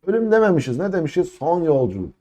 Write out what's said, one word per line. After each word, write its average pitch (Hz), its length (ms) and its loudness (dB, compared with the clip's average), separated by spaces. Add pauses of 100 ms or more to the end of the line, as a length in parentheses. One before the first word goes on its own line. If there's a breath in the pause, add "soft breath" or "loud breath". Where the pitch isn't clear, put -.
Ölüm 220 240 0
dememişiz. 170 480 2
Ne 190 140 -4
demişiz? 180 360 -2
Son 170 340 -2
yolculuk. 117 580 0